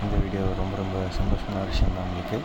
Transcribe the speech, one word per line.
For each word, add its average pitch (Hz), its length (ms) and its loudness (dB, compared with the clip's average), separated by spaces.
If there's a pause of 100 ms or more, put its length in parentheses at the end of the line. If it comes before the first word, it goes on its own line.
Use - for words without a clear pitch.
இந்த 101 200 0
வீடியோ 98 200 0 (160)
ரொம்ப, 92 220 0
ரொம்ப 95 180 -2 (160)
சந்தோஷமான 98 560 0
விஷயம் 92 260 4
தான் 92 100 -4
உங்களுக்கு. 90 380 -4